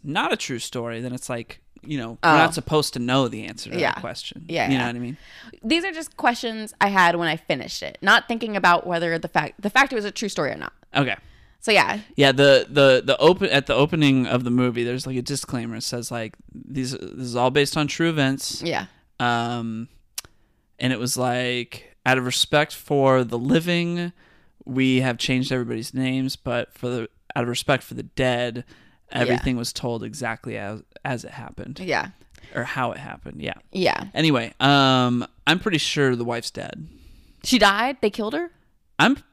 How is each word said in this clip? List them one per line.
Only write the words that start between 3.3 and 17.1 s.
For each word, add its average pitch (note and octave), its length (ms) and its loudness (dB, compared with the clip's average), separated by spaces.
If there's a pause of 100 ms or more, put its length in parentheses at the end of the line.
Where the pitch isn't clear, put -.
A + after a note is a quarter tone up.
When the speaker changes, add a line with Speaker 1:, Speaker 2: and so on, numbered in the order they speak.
Speaker 1:
answer - 240 -14
to - 80 -8
Speaker 2:
Yeah. D3+ 160 0
Speaker 1:
that - 80 -8
question. - 460 -14
Speaker 2:
Yeah, D#3 220 -2
Speaker 1:
You C3+ 80 2
know B2 80 0
Speaker 2:
yeah. - 20 -4
Speaker 1:
what A#2+ 80 -6
I A#2+ 40 -10
mean? B2 180 -8 (440)
Speaker 2:
These D#4+ 220 0
are F#4+ 80 -4
just D#4+ 240 -12
questions A3+ 640 -4
I G3+ 80 4
had F3+ 300 4
when E3+ 100 0
I D#3 80 0
finished - 480 -6
it. - 180 -12
Not G3+ 280 4
thinking A3+ 260 -4
about F3+ 320 4
whether E3 320 -2
the E3 80 -8
fact, - 340 -2
the G#3 80 -2
fact C4+ 220 2
it C4 40 -6
was G#3 100 -4
a G#3 60 -6
true - 180 -6
story C#3+ 220 -2
or - 60 -8
not. D2 140 -12 (240)
Speaker 1:
Okay. B2+ 200 0 (440)
Speaker 2:
So, - 140 -2
yeah. F3 260 4 (160)
Speaker 1:
Yeah, C#3 160 6
the, C3+ 380 6
the, C3+ 360 6
the C3 120 2
open, F#3 320 4
at C#3 180 2
the - 60 2
opening C#3 540 4
of B2 180 0
the A#2+ 40 -2
movie, A#2+ 360 2
there's, B2+ 200 -6
like, C3 120 -6
a B2 40 -4
disclaimer. B2 560 -6
It A2+ 60 -10
says, A#2+ 280 -8
like, A2+ 240 -8 (180)
"These, C3 380 -8
this C3 100 -10 (260)